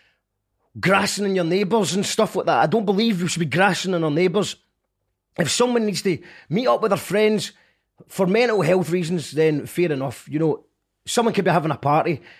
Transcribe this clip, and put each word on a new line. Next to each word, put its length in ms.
"Grassing 460
on 100
your 100
neighbours 500
and 100
stuff 300
like 100
that." 140
I 80
don't 180
believe 360
we 60
should 120
be 60
grassing 480
on 100
our 80
neighbours. 460
If 120
someone 360
needs 180
to 160
meet 180
up 140
with 100
their 60
friends 540
for 200
mental 340
health 280
reasons, 420
then 340
fair 260
enough. 380
You 100
know, 260
someone 280
could 120
be 60
having 200
a 60
party. 440